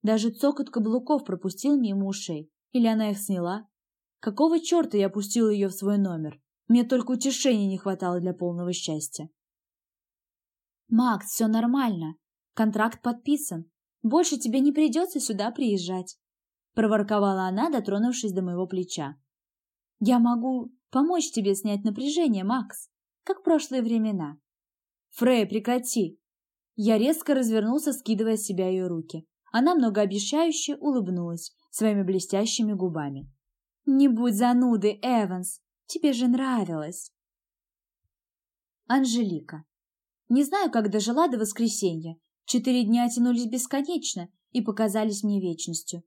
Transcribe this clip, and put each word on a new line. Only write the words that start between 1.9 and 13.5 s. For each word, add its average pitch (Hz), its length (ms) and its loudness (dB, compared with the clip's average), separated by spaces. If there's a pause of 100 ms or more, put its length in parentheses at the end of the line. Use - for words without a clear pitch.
ушей. 175 440 -8 (220)
Или 233 140 2
она 220 240 2
их 202 80 -4
сняла? 190 480 -4 (540)
Какого 311 400 2
чёрта 330 360 0
я 196 120 2
пустил 208 400 0
её 202 200 0
в 180 60 -8
свой 202 240 0
номер? 160 420 -2 (260)
Мне 240 180 6
только 247 280 0
утешения 247 560 0
не 190 100 -2
хватало 185 420 -2
для 180 140 -2
полного 175 380 -4
счастья. 160 580 -8 (1600)
«Макс, 226 380 2
всё - 200 0
нормально. 220 720 0 (380)
Контракт 220 480 0
подписан. 240 680 -4 (320)